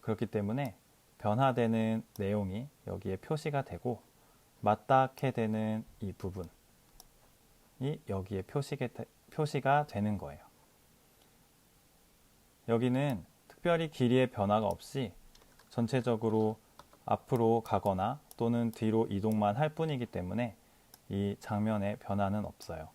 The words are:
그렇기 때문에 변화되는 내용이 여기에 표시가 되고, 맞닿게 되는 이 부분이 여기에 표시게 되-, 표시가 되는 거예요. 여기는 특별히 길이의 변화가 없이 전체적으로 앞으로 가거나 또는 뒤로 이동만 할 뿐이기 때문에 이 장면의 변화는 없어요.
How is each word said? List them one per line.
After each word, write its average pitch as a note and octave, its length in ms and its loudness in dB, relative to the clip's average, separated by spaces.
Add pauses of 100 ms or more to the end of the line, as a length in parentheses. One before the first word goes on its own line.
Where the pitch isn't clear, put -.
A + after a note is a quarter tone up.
그렇기 A2 260 -2
때문에 A2 480 -2 (440)
변화되는 A2+ 840 2 (160)
내용이 G2+ 500 -2 (180)
여기에 F#2+ 300 -6
표시가 C#3+ 460 -4
되고, - 400 -6 (580)
맞닿게 C3 720 2
되는 A2 540 -2 (160)
이 G2 120 -6
부분이 F#2 380 -8 (1600)
여기에 F#2+ 340 -4
표시게 C#3 460 -4
되-, - 160 -10 (260)
표시가 D3 560 2
되는 G2+ 320 -2
거예요. D2+ 220 -12 (2250)
여기는 B2 560 2 (240)
특별히 E3 420 0
길이의 B2+ 400 4
변화가 G#2 360 2
없이 G2 460 -4 (580)
전체적으로 A2+ 880 2 (460)
앞으로 A2+ 580 2
가거나 G2+ 580 0 (160)
또는 A#2 340 0
뒤로 A2 400 2
이동만 G#2 460 2
할 D3+ 140 0
뿐이기 D3+ 360 -4
때문에 G2+ 500 -4 (520)
이 G2+ 320 -2
장면의 G#2 560 -2
변화는 G2+ 480 -2
없어요. - 500 -12